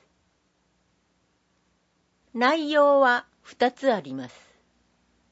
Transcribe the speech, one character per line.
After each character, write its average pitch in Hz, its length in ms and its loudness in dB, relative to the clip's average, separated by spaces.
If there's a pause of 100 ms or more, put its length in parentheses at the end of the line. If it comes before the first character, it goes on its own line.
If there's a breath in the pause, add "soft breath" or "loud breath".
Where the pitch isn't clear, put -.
(2250)
内 294 380 -2
容 285 300 4
は 247 240 0 (160)
二 - 320 -2
つ 269 180 -2
あ 208 80 0
り 135 140 -14
ま 131 160 -12
す。 - 60 -20 (960)